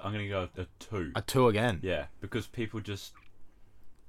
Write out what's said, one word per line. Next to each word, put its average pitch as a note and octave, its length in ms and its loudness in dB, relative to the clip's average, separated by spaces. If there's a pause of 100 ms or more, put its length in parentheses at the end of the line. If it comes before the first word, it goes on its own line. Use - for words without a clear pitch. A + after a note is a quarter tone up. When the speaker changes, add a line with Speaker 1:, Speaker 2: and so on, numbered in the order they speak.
Speaker 1:
I'm G2+ 100 -2
gonna G#2 160 -2
go F#2+ 280 0
a F2+ 100 -4 (120)
two. F#2 360 -2
Speaker 2:
A G2 80 0
two B2+ 260 6
again? G#2+ 340 4
Speaker 1:
Yeah, E2+ 240 0 (140)
because G#2 260 -2
people A2+ 340 -4
just, G2+ 320 -6 (960)